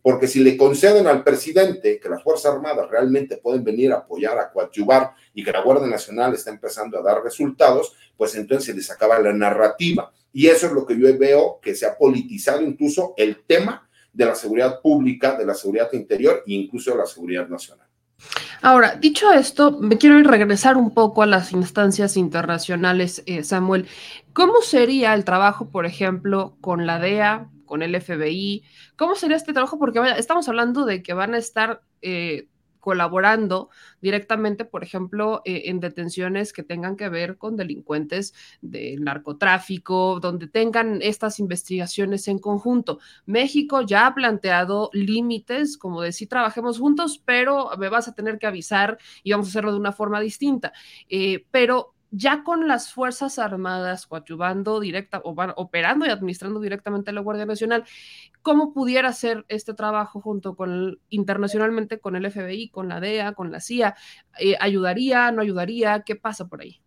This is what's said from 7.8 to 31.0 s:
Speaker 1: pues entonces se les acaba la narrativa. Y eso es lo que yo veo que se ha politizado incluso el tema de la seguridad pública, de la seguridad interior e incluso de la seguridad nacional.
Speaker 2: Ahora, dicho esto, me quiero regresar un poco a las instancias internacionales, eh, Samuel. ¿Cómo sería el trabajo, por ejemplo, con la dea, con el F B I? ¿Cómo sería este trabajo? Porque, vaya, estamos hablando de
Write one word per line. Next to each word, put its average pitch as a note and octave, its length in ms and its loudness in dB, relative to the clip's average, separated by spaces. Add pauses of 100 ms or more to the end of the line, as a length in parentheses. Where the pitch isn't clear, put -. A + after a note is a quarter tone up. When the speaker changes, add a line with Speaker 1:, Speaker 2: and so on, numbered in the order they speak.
Speaker 1:
pues G#2+ 180 -2
entonces A#2+ 320 -2
se A2 80 -8
les F#2+ 160 -8
acaba A2+ 280 4
la G#2 140 4
narrativa. G#2+ 800 2 (220)
Y C#3 140 4
eso E3 200 6
es D3 60 0
lo C3+ 140 0
que A#2 120 0
yo B2+ 80 6 (120)
veo C#3 420 4
que G2+ 140 -6
se - 100 -6
ha G#2 120 -2
politizado C3 680 2
incluso D3 540 -2
el G#2+ 280 0
tema - 440 0 (240)
de A#2+ 120 2
la A2+ 100 2
seguridad A#2+ 460 0
pública, C3+ 560 2
de G#2+ 100 -2
la G2 80 -2
seguridad G#2+ 380 -2
interior A2+ 540 0
e - 80 -6
incluso B2 380 -4
de A#2 60 0
la F#2 80 -2
seguridad F2+ 420 -8
nacional. - 380 -16 (760)
Speaker 2:
Ahora, B3 340 6
dicho D#4 360 4
esto, C#4+ 460 4
me G#3+ 200 2
quiero D4 240 10
regresar A3+ 540 6
un A#3 160 4
poco A3 300 4
a G#3 40 6
las F#3 260 2
instancias G3 640 0
internacionales, F3 1120 -2
eh, E3+ 180 -6
Samuel. F#3 420 0 (460)
¿Cómo G#4 300 4
sería B3 520 4
el G3+ 100 0
trabajo, G3+ 460 2
por F3 160 -4
ejemplo, F#3 760 -2
con E3+ 240 -4
la E3+ 140 -2
dea, G#3 500 0 (160)
con D3 180 -6
el E3+ 120 -4
F F3 220 -6
B D#3 160 -2
I? G3+ 320 -6 (320)
¿Cómo E4+ 180 0
sería D#4+ 220 0
este D#4 160 -6
trabajo? C4 260 -2
Porque, A#3+ 220 0
vaya, B3 160 2
estamos D#4 320 -2
hablando A#3+ 360 -2
de F#3+ 200 -4